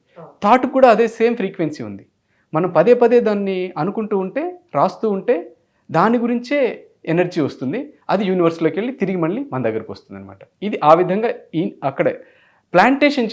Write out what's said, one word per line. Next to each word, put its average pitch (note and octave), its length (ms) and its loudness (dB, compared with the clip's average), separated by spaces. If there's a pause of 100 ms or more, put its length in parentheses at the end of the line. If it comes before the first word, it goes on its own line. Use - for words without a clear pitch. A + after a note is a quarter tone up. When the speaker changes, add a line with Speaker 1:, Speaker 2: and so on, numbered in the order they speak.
(180)
Speaker 1:
ఆ. - 60 -20 (180)
Speaker 2:
థాట్ B3+ 240 4
కూడా C4 240 4
అదే A3+ 180 4
సేమ్ A3+ 280 0
ఫ్రీక్వెన్సీ F3+ 460 -6
ఉంది. G2+ 220 -14 (480)
మనం E3+ 180 0
పదే F3+ 240 6
పదే A#3+ 260 4
దాన్ని G3+ 360 -2 (200)
అనుకుంటూ G3+ 420 -4
ఉంటే, F#3+ 240 -6 (320)
రాస్తూ F#3 360 0
ఉంటే G3+ 260 0 (540)
దాని G#3+ 280 2
గురించే A#3+ 400 -2 (540)
ఎనర్జీ E3+ 280 0
వస్తుంది, C#3 400 -4 (280)
అది F#3+ 160 0
యూనివర్స్‌లోకి E3 540 0
వెళ్ళి A#3+ 140 -4
తిరిగి F#3+ 260 -4
మళ్ళీ E3+ 220 -2 (100)
మన C3 120 -6
దగ్గరకు A2 300 -4
వస్తుంది G2+ 260 -20
అనమాట. G2 220 -20 (220)
ఇది G#3 140 -6 (140)
ఆ - 40 8
విధంగా F#3 360 2 (240)
ఈ, D#3+ 80 -2 (280)
అక్కడే C3+ 240 -2 (600)
ప్లాంటేషన్ C4+ 580 4